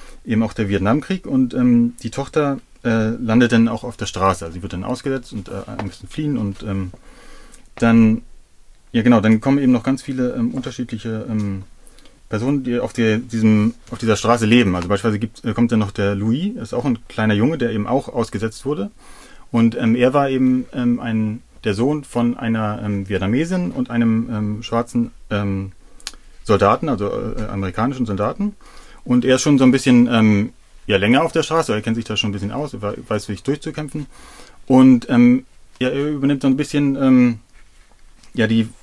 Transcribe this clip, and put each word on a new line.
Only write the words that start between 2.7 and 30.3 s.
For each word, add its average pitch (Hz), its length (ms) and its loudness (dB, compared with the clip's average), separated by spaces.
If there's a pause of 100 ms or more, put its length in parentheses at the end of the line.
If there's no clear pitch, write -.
äh, 113 240 0
landet 117 440 2
dann 117 160 4
auch 113 160 -6
auf - 120 -10
der - 80 -8
Straße. 92 400 0
Also 82 100 -10
sie 87 80 -12
wird - 120 -10
dann 90 100 -6
ausgesetzt 131 480 -6
und, 104 160 -10
äh, 101 340 -10
müssen - 260 -12
fliehen 147 280 -4
und, 104 260 -6
ähm, 95 280 -6 (840)
dann, 113 440 4 (720)
ja 120 100 0
genau, 120 180 4
dann 110 200 2
kommen 139 180 2
eben 131 140 2
noch 117 100 0
ganz 135 200 -2
viele, 127 320 -4
ähm, 120 160 -2
unterschiedliche, 117 800 -8
ähm, 101 320 -4 (640)
Personen, 131 360 -2
die 120 140 -2
auf - 140 -4
der, 110 240 2
diesem, 110 560 2 (180)
auf 117 60 -10
dieser 113 200 0
Straße 113 280 2
leben. 107 320 4
Also 90 120 -4
beispielsweise 101 300 0
gibt, 110 280 -8
äh, 110 80 -2
kommt 117 180 0
dann 113 60 2
noch 104 120 0
der 101 240 -2
Louis, 123 420 -2
ist - 180 -10
auch - 100 -2
ein 127 140 -2 (100)
kleiner 110 240 -2
Junge, 120 240 2
der 120 140 -2
eben 107 160 -4
auch 131 220 -2
ausgesetzt 110 580 -6
wurde. 180 240 -4 (600)
Und, 117 240 2
ähm, 117 200 0
er 123 180 4
war 139 160 2
eben, 127 460 0
ähm, 120 260 -2
ein, 110 420 -4 (220)
der 107 100 0
Sohn 139 300 -2
von 120 320 -2
einer, 110 480 -4
ähm, 98 240 -4
Vietnamesin 131 640 -2
und - 180 -6
einem, 113 420 0
ähm, 107 300 -4
schwarzen, 117 480 -4 (200)
ähm, 98 420 -4 (720)
Soldaten, 104 440 2
also, 104 200 -2
äh, 107 420 -6
amerikanischen 113 560 -4
Soldaten. 113 480 -4 (500)
Und 123 200 2
er 131 120 4
ist 127 60 0
schon 147 160 4
so 131 60 4
ein 127 80 8
bisschen, 123 380 6
ähm, 110 420 2 (340)